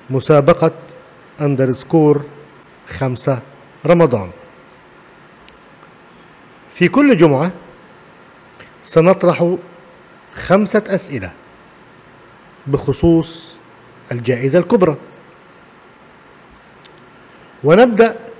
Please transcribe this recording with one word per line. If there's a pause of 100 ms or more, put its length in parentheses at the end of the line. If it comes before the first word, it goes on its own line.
مسابقة (720)
أندرسكور (600)
خمسة (440)
رمضان. (2500)
في
كل
جمعة (1300)
سنطرح (800)
خمسة
أسئلة (1400)
بخصوص (580)
الجائزة
الكبرى، (2750)
ونبدأ (240)